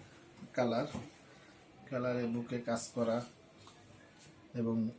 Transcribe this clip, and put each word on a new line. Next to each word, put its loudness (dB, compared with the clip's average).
কালার, 4
কালারে 2
বুকে 0
কাজ 0
করা 4
এবং 2